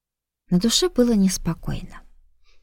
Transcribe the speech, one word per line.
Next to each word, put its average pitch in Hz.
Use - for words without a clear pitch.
На 180
душе 233
было 240
неспокойно. 185